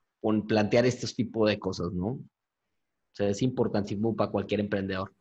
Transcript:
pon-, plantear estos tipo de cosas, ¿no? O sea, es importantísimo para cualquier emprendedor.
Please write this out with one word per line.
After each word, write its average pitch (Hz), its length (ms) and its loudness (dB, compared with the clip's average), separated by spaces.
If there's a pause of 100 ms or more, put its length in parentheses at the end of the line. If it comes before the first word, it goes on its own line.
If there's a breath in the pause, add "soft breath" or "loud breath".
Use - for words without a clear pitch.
(220)
pon-, 107 240 2
plantear 110 400 4
estos 120 300 -2
tipo 107 320 0
de 104 120 2
cosas, 92 340 -4
¿no? 90 140 -2
O - 1040 -14
sea, 101 160 0
es 101 120 -2
importantísimo 107 720 0
para 104 160 0
cualquier 101 280 -2
emprendedor. 98 600 -4